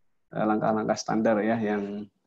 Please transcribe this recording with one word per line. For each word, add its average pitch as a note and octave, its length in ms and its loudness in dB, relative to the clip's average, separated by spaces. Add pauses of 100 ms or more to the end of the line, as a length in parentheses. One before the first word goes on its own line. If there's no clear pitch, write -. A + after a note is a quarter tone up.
(360)
eh, A2 80 0
langkah-langkah G#2+ 560 0
standar, A2 400 2
ya, A2 160 2
yang G#2 480 -2 (240)